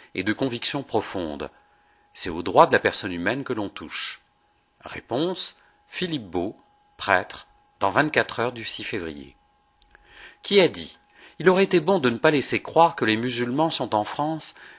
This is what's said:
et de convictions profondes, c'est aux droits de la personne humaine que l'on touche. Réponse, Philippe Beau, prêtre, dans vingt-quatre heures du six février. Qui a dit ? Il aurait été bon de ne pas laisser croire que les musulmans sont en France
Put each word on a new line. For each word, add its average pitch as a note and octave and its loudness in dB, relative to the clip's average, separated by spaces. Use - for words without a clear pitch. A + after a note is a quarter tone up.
et F#2 -4
de G#2+ 0
convictions B2 -4
profondes, D#2+ -4
c'est - -6
aux E2+ -6
droits G#2 6
de D3 -2
la A2 4
personne G2 -2
humaine G2 -4
que - -8
l'on A2 -4
touche. - -10
Réponse, - -6
Philippe D3+ -6
Beau, F2+ -2
prêtre, - 0
dans G2 2
vingt-quatre B2+ 0
heures A#2+ -2
du A2+ -12
six - -8
février. D2+ -8
Qui G3+ 6
a E3 6
dit ? - -10
Il D3+ 6
aurait F#3+ 4
été F#3 2
bon F3 2
de C3 2
ne A#2 -2
pas D#3 4
laisser B2+ 0
croire D#3+ 4
que A#2+ 0
les A2 4
musulmans B2 0
sont B2 -4
en G#2 2
France D3+ -6